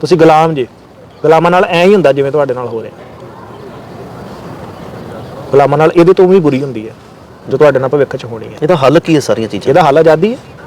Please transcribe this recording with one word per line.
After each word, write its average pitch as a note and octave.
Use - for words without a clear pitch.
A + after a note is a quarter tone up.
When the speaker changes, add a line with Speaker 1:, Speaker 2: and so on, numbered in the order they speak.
Speaker 1:
ਤੁਸੀਂ F3+
ਗੁਲਾਮ D#3+
ਜੀ, C3
ਗੁਲਾਮਾਂ D#3+
ਨਾਲ F#3
ਐਂ F3
ਹੀ G3
ਹੁੰਦਾ D3+
ਜਿਵੇਂ C#3
ਤੁਹਾਡੇ C#3
ਨਾਲ A#2+
ਹੋ A2+
ਰਿਹਾ। A2
ਗੁਲਾਮਾਂ C#3
ਨਾਲ D#3
ਇਹਦੇ F3
ਤੋਂ F#3
ਵੀ F#3+
ਬੁਰੀ C#3
ਹੁੰਦੀ A2+
ਹੈ -
ਜੋ C3
ਤੁਹਾਡੇ C3+
ਨਾਲ C3
ਭਵਿੱਖ C#3
'ਚ B2+
ਹੋਣੀ A2+
ਹੈ। A2+
Speaker 2:
ਇਹਦਾ D#3+
ਹੱਲ C3+
ਕੀ E3
ਹੈ C#3+
ਸਾਰੀਆਂ A2+
ਚੀਜ਼ਾਂ? G#2
Speaker 1:
ਇਹਦਾ E3
ਹੱਲ C#3+
ਆਜ਼ਾਦੀ D#3+
ਹੈ। C4